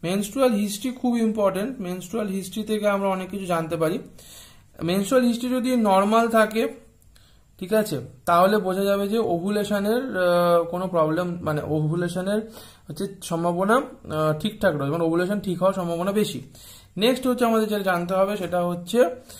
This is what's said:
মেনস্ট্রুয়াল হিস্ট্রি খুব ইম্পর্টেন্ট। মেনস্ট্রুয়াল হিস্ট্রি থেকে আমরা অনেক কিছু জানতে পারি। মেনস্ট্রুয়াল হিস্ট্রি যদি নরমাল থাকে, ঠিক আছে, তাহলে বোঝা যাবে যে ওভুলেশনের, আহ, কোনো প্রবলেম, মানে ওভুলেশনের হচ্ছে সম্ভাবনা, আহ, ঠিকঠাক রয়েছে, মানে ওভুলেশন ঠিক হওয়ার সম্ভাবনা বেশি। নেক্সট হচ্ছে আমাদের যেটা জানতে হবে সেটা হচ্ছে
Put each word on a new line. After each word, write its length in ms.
মেনস্ট্রুয়াল 500
হিস্ট্রি 380
খুব 280
ইম্পর্টেন্ট। 640
মেনস্ট্রুয়াল 480
হিস্ট্রি 340
থেকে 260
আমরা 200
অনেক 220
কিছু 160
জানতে 300
পারি। 220
মেনস্ট্রুয়াল 460
হিস্ট্রি 220
যদি 260
নরমাল 520
থাকে, 400
ঠিক 140
আছে, 280
তাহলে 320
বোঝা 260
যাবে 240
যে 100
ওভুলেশনের, 840
আহ, 600
কোনো 240
প্রবলেম, 520
মানে 240
ওভুলেশনের 840
হচ্ছে 180
সম্ভাবনা, 540
আহ, 100
ঠিকঠাক 340
রয়েছে, 180
মানে 120
ওভুলেশন 360
ঠিক 180
হওয়ার 160
সম্ভাবনা 380
বেশি। 300
নেক্সট 300
হচ্ছে 180
আমাদের 240
যেটা 140
জানতে 320
হবে 220
সেটা 260
হচ্ছে 480